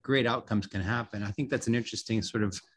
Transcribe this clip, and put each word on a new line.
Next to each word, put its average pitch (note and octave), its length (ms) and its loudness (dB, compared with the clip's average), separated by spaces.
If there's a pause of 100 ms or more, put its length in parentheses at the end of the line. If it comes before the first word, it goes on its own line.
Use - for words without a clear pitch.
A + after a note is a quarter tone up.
great C3 240 4
outcomes A2+ 400 2
can G2 140 -4
happen. G#2+ 420 -2
I G2+ 80 -4
think C#3 200 -4
that's B2+ 160 0
an A#2 80 4
interesting A2 480 -2
sort G#2+ 200 -2
of F#2+ 160 -2 (180)